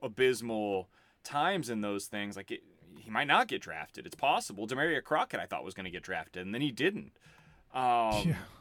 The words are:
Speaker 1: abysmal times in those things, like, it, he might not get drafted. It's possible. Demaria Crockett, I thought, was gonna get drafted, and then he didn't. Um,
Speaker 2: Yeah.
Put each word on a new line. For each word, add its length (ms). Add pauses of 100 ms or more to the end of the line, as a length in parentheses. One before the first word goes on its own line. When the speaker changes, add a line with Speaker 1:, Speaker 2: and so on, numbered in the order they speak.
Speaker 1:
abysmal 840 (360)
times 460
in 100
those 260
things, 300
like, 160
it, 100 (340)
he 140
might 160
not 220
get 140
drafted. 440
It's 80
possible. 540
Demaria 340
Crockett, 380
I 60
thought, 180
was 100
gonna 160
get 140
drafted, 420
and 80
then 80
he 80
didn't. 420 (640)
Um, 540
Speaker 2:
Yeah. 80 (240)